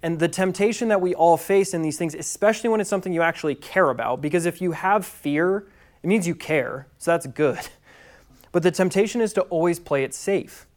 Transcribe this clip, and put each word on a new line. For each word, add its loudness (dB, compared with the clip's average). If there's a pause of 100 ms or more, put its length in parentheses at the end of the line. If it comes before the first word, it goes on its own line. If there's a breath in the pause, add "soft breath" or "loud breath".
And -4
the 2
temptation 0
that 2
we 0
all 6
face 2
in -2
these -2
things, -2
especially 0
when 2
it's -2
something -2
you 0
actually 0
care 2
about, -2
because 0
if -4
you -2
have 0
fear, -2 (360 soft breath)
it -4
means 2
you -2
care, -4 (120)
so -2
that's 2
good. 0
<laughs> -18 (760 soft breath)
But 0
the 4
temptation 0
is 0
to 2
always 0
play -2
it -8
safe. -4 (100)